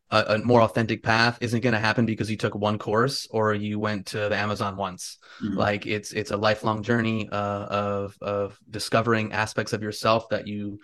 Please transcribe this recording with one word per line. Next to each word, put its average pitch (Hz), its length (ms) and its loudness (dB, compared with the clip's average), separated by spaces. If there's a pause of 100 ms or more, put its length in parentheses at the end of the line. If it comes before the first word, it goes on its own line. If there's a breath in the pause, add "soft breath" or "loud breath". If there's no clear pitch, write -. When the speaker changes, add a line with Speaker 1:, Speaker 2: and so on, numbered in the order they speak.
(120)
Speaker 1:
a, 107 240 4
a - 20 4
more 113 240 6
authentic 110 400 2
path 117 400 2
isn't 117 200 0
gonna 117 180 2
happen 113 260 2
because 107 240 -2
you 107 80 -4
took 107 160 -2
one 104 240 0
course 117 540 0
or 107 240 2
you 104 240 -4
went 104 280 -4
to 104 220 -4
the 101 80 0
Amazon 104 400 -2
once. 95 400 -8 (240 loud breath)
Speaker 2:
Mm-hmm. 101 160 -2
Speaker 1:
Like, 104 300 0
it's, 107 260 -4
it's 104 160 -4
a 101 80 0
lifelong 107 460 0
journey, 113 480 0
uh, 101 40 -4
of, 101 840 -2
of 101 380 -4 (100)
discovering 110 640 0
aspects 107 400 -2
of 107 80 -2
yourself 110 480 0
that 107 180 -4
you 104 360 -8